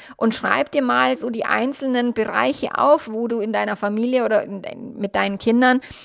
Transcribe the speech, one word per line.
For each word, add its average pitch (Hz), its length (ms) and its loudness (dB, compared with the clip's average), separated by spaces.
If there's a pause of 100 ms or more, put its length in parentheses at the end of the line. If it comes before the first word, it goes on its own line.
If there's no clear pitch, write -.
(160)
und 226 200 0
schreib - 360 0
dir 285 120 0
mal 247 340 2
so 247 120 -6
die 226 160 -4
einzelnen 240 680 0
Bereiche 226 640 -2
auf, 285 340 4
wo 233 160 -4
du 226 120 -2
in 220 120 -4
deiner 208 240 -2
Familie 226 500 0
oder 214 180 2
in 196 180 -10
dein-, - 360 -12
mit 202 180 -6
deinen 196 240 -2
Kindern 240 420 4 (240)